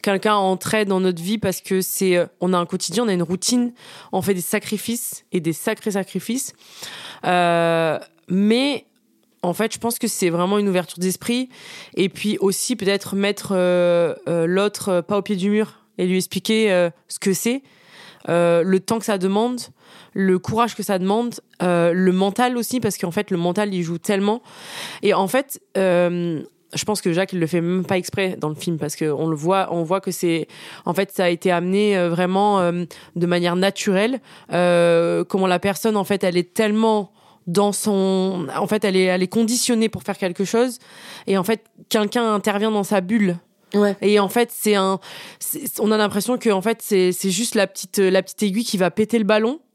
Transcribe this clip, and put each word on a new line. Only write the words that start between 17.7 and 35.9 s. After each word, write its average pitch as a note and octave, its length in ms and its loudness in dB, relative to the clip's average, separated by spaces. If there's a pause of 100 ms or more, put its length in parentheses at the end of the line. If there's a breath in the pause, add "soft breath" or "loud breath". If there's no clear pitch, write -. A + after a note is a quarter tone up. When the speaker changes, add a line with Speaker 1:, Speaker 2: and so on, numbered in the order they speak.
Speaker 1:
euh, E3+ 340 4
le F#3 160 2
temps A3 200 -2
que - 60 -8
ça G#3 120 0
demande, G#3+ 420 0 (540 loud breath)
le F#3+ 240 2
courage A3 380 0
que G#3 80 -8
ça F#3+ 160 0
demande, G#3+ 360 0 (280)
euh, F3 300 2
le F#3 180 4
mental G3+ 460 0
aussi, A#3+ 220 -2
parce G#3+ 180 -2
qu'en F3+ 140 -4
fait, G3+ 200 -2
le F#3 60 0
mental, F#3 360 0
il F3+ 100 -2
joue E3 140 -4
tellement. G#3 440 0 (600 loud breath)
Et G3+ 120 4
en F#3+ 140 2
fait, C4+ 340 -2 (160)
euh, F3 640 2 (320)
je E3 100 -4
pense G#3 180 -2
que F3 120 0
Jacques, F#3 200 0
il F3+ 60 -2
le D#3+ 80 0
fait E3+ 140 0
même F3 240 -2
pas F#3+ 120 0
exprès F#3 400 -2
dans D3+ 120 -4
le D3+ 60 -6
film, E3 220 -4
parce D3 180 -6
que D#3+ 100 -4
on D3+ 220 -2
le D#3+ 80 0
voit, F3+ 360 0
on E3+ 120 -2
voit F#3 180 -2
que F#3+ 100 -6
c'est, E3 360 -2 (380 loud breath)
en E3+ 80 -2
fait, F#3+ 220 -2
ça F#3+ 100 2
a F3 40 4
été F3 220 0
amené, F#3+ 460 2
euh, F3 120 2
vraiment, F#3+ 500 2
euh, F3 240 0 (320 loud breath)
de F3 100 0
manière F3 300 2
naturelle, G3+ 640 0 (320 loud breath)
euh, E3+ 720 4
comment F#3+ 240 0
la F3+ 120 2
personne, G3+ 360 0